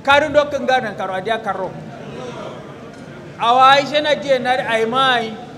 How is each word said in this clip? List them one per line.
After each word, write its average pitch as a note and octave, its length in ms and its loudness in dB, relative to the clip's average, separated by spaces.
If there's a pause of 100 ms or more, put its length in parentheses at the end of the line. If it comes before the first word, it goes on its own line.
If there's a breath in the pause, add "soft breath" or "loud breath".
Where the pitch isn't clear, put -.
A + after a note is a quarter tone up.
Karu C#4+ 260 4
ndo C#4+ 160 4
kenga B3+ 360 0
nan G#3 140 -8
karo F#3+ 180 -6
andiya G#3+ 300 -4
karo. F#3 280 -6 (1700)
Awa C4 420 6
ishe C#4+ 200 0
na D4+ 140 2
diye C#4+ 240 0
na B3 120 -2 (180)
ai A3+ 160 2
mai. A#3+ 480 2 (240)